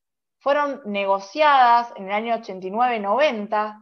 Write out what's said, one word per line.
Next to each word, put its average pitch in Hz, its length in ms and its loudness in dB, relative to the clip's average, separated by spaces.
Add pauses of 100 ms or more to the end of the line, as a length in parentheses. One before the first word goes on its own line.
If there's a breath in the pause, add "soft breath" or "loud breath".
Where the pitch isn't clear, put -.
(380)
fueron 285 460 -2
negociadas 240 1120 2
en 196 100 -12
el 196 60 -8
año 226 220 -2
ochenta 190 320 -8
y 185 40 -8
nueve 233 300 0
noventa, 214 800 -2